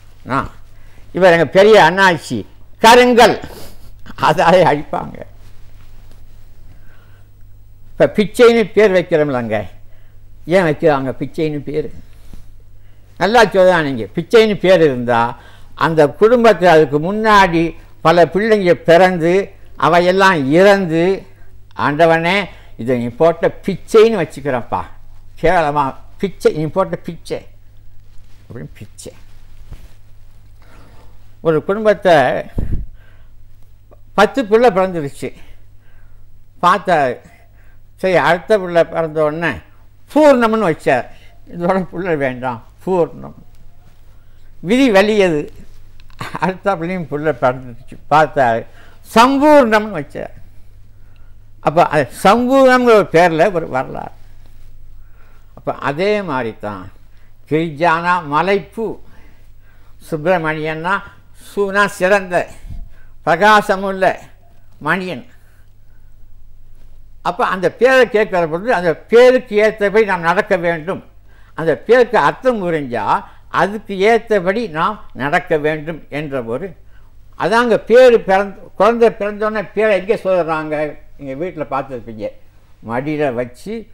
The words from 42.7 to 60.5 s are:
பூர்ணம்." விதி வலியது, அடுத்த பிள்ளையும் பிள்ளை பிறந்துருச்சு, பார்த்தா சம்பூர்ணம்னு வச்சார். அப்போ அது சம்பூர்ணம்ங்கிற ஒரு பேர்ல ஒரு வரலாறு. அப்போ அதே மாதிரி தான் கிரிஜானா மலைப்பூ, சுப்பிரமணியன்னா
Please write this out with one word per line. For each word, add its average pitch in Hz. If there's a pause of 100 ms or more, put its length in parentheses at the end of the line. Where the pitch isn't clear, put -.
பூர்ணம்." 160 (1200)
விதி 247
வலியது, 190 (880)
அடுத்த 185
பிள்ளையும் 170
பிள்ளை 147
பிறந்துருச்சு, 127 (140)
பார்த்தா 135 (500)
சம்பூர்ணம்னு 240
வச்சார். - (1300)
அப்போ 160
அது 147 (140)
சம்பூர்ணம்ங்கிற 247
ஒரு 190
பேர்ல 165
ஒரு 165
வரலாறு. 139 (1400)
அப்போ -
அதே 190
மாதிரி 127
தான் 98 (580)
கிரிஜானா 165 (120)
மலைப்பூ, 175 (1120)
சுப்பிரமணியன்னா 160 (520)